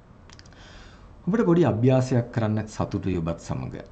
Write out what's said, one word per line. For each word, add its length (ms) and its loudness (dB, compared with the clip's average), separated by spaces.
ඔබට 180 2
පොඩි 200 4
අභ්‍යාසයක් 680 2
කරන්න 360 -2
සතුටුයි 500 -4
ඔබත් 220 -4
සමග. 360 -8